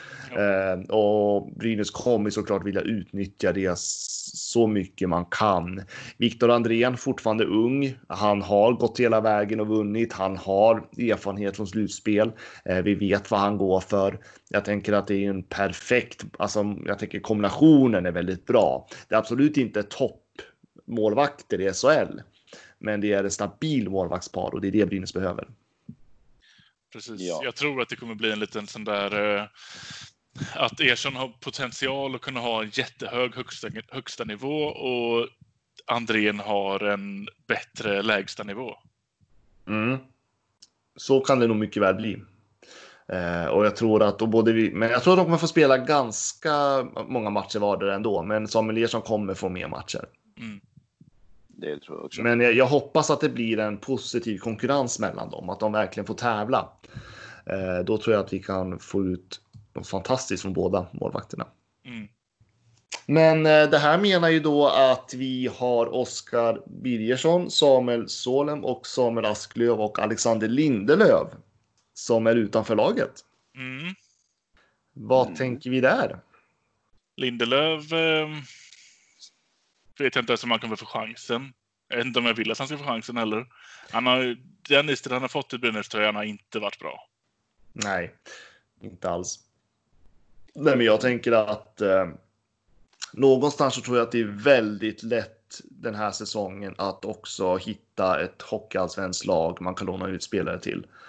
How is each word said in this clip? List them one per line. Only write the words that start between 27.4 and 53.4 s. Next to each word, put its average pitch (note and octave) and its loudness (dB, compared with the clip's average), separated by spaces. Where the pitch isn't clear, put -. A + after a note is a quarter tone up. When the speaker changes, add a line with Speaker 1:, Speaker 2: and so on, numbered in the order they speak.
Speaker 1:
Jag B2 -6
tror C#3+ -4
att A2+ -4
det A#2 -10
kommer A#2 -12
bli A2 -2
en G#2 -4
liten G#2 -6
sån G#2+ -14
där, G#2 0
eh, G#2 -4
att A#2 -4
Ersson C3+ 0
har C3 -6
potential C3+ -8
att A#2+ -10
kunna C3 -10
ha A2+ -2
en G#2+ -8
jättehög B2 -6
högsta, - -12
högsta - -12
nivå C3 -6
och A#2+ -2
Andrén A2 0
har G2+ -2
en G2+ -4
bättre G2+ -4
lägsta G#2 -2
nivå. G#2 -10
Speaker 2:
Mm. A2 -2
Så C3+ 4
kan C3 4
det A#2 6
nog A2+ 4
mycket G#2+ 0
väl F#2+ 6
bli. G#2 -6
Eh, F2 -4
och G#2 4
jag G#2 0
tror G#2+ 4
att, G#2 2
och A2+ 0
både A2+ 4
vi, A2+ 2
men A2+ -2
jag A#2+ 0
tror F3+ 6
att F#3 8
de F#3 4
kommer E3 2
få D#3+ 0
spela C#3 6
ganska C#3 0
många A2 -2
matcher G2+ -4
vardera G2 0
ändå, G2+ 0
men G#2+ -2
Samuel A2 0
Ersson A2+ -2
kommer G#2 -4
få F#2+ -6
mer F2+ -6
matcher. - -10
Speaker 1:
Mm. G#2+ -14
Speaker 3:
Det D2 -10
tror - -14
jag - -14
också. - -10
Speaker 2:
Men A#2 4
jag, A#2+ 6
jag B2 6
hoppas D3 2
att C#3+ 2
det D3+ 0
blir A2+ -2